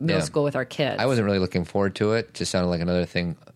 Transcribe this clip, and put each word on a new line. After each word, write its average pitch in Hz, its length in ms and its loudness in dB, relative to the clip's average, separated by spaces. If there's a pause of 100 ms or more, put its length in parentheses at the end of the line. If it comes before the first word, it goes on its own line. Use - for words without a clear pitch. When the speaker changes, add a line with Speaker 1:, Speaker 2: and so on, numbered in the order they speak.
Speaker 1:
middle 175 200 2
Speaker 2:
Yeah. 165 40 0
Speaker 1:
school 147 200 0
with 143 120 -2
our 131 80 -2
kids. 131 340 -2
Speaker 2:
I 110 80 2
wasn't 120 200 2
really 98 140 4
looking 90 240 0
forward 98 320 0
to 107 160 2
it. 113 220 -2
Just - 180 -6
sounded 90 160 2
like 87 120 0
another 87 240 0
thing, 87 320 -4 (200)